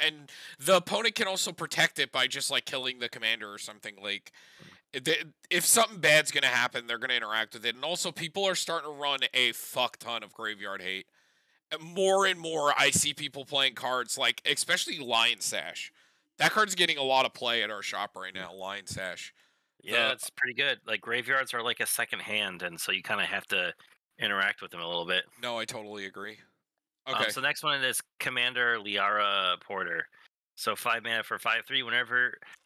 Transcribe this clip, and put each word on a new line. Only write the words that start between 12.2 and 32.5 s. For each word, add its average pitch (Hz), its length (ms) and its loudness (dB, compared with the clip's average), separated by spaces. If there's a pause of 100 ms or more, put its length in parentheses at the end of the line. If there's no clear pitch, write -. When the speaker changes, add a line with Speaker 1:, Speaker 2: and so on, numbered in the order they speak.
Speaker 1:
and 185 120 2
more, 160 400 2
I 139 120 6
see 147 220 2
people 139 320 -8
playing 135 300 0
cards, 123 420 -2
like, 123 300 2
especially 170 520 0
Lion 117 420 2
Sash. - 520 -6 (460)
That 160 140 4
card's 208 240 2
getting 165 200 4
a 139 60 -2
lot 131 240 4
of - 80 -4
play 117 280 0
at 107 80 0
our 101 120 -8
shop 101 340 -4
right 92 160 -10
now, 92 220 -10
Lion 95 320 -8
Sash. 90 480 -8 (480)
Speaker 2:
Yeah, 127 260 2
Speaker 1:
The 131 40 2
Speaker 2:
it's - 180 -8
pretty 127 240 -4
good. 131 320 0
Like, 107 140 -2
graveyards 123 520 0
are 120 100 -2
like 117 180 0
a 110 60 0
second 113 340 0
hand, 98 420 -2
and 85 180 -6
so - 120 -2
you 92 100 0
kinda 101 220 -2
have 95 240 -4
to 90 260 -2 (440)
interact 101 440 0
with 90 80 -12
them 87 100 -10
a 85 60 -6
little 85 200 -2
bit. 92 180 0 (180)
Speaker 1:
No, 120 160 -4
I 110 60 -4
totally 104 420 -10
agree. 101 320 -12 (680)
Speaker 2:
Um, 135 100 -2
Speaker 1:
Okay. 107 140 2
Speaker 2:
so 123 100 -6
next 143 220 0
one 143 220 0
is 123 160 0 (200)
Commander 123 580 2
Liara 101 840 2
Porter. 87 480 -6 (460)
So 107 200 -2
five 117 280 -2
mana 113 200 -2
for 107 160 -6
five 113 280 0
three. 135 160 -2
Whenever, 120 560 0 (280)